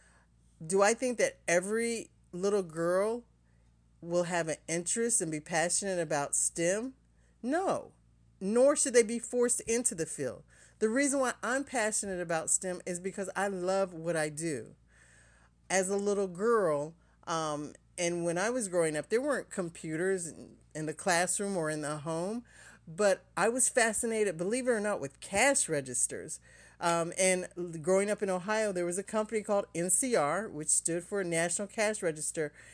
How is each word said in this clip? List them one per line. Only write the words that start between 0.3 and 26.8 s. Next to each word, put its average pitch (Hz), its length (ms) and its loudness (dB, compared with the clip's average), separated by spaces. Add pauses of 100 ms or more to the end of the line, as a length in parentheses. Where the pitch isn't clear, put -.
Do 190 180 2
I 214 120 6
think 247 240 -2
that 185 200 0 (100)
every 214 600 0 (220)
little 196 300 2
girl 180 600 0 (760)
will 170 220 0
have 170 240 0
an 151 120 -4 (100)
interest 226 520 0
and 165 120 -2
be 151 80 -4
passionate 175 580 0
about 151 380 0
stem? 202 560 0 (480)
No, 277 520 -2 (480)
nor 240 340 4
should 254 200 0
they 233 100 8
be 226 160 -4
forced 247 400 0
into 233 340 0
the 160 120 -2
field. 123 360 -6 (380)
The 220 80 4
reason 269 320 2
why 247 200 0
I'm 254 220 -2
passionate 214 580 -2
about 165 300 -2
stem 180 340 0
is 175 140 -6
because 185 380 -6
I 190 100 0
love 185 480 0
what 165 220 -2
I 156 120 0
do. 151 460 -6 (960)
As 185 180 2
a 202 80 0
little 202 300 0
girl, 175 680 0 (340)
um, 151 460 -2 (220)
and 175 280 0
when 170 120 0
I 202 140 0
was 247 160 -2
growing 165 300 2
up, 147 120 -4
there 226 120 2
weren't 262 300 -2
computers 175 760 -2
in, 110 220 -14 (260)
in 151 120 -6
the 151 60 -4
classroom 190 640 0
or 156 140 0
in 151 100 -4
the 147 180 -4
home, 170 440 -4 (460)
but 190 340 2 (140)
I 196 140 4
was 254 180 2
fascinated, 220 680 2
believe 220 300 -2
it 254 60 4
or 214 80 0
not, 202 200 -2
with - 200 -10
cash 254 480 2
registers. 131 720 -4 (400)